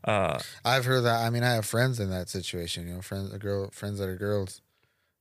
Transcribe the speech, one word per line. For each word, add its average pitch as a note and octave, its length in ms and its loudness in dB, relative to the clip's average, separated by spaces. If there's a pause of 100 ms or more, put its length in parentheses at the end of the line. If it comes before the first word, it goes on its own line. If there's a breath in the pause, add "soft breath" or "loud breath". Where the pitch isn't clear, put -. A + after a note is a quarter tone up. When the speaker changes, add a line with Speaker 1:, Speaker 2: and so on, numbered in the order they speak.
Speaker 1:
uh, F#2+ 360 2 (240 loud breath)
Speaker 2:
I've B2 200 4
heard B2+ 180 4
that. A#2 220 4
I A#2 60 2
mean, A#2+ 140 2
I B2 100 4
have A2+ 100 2
friends A#2+ 360 2
in G2 100 0
that F#2 180 -2
situation, F2 600 -6
you F2 60 -8
know, F2+ 60 -8
friends, G2 320 -6
a G2+ 60 -10
girl, G2 320 -2
friends G2+ 300 -6
that F#2+ 80 0
are F#2+ 80 -4
girls G2+ 440 -2 (600)